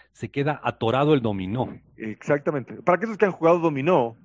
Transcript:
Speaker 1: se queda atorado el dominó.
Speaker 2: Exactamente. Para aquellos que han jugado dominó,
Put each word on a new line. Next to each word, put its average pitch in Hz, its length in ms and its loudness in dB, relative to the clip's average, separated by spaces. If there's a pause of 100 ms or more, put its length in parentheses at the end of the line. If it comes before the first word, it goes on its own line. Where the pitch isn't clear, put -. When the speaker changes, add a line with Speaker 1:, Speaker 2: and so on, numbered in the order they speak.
(120)
Speaker 1:
se - 180 -10
queda 143 320 -2
atorado 127 520 0
el 131 80 2
dominó. 104 540 -4 (200)
Speaker 2:
Exactamente. 143 800 -4
Para 175 240 0
aquellos 220 200 -6
que - 60 2
han 190 80 2
jugado 165 260 4
dominó, 143 680 2